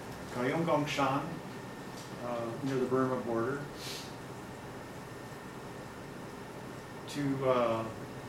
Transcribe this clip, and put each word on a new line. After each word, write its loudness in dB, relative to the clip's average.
Kayongongshan, 4
uh, -2
near 2
the 6
Burma 6
border, 2
to, 4
uh, 6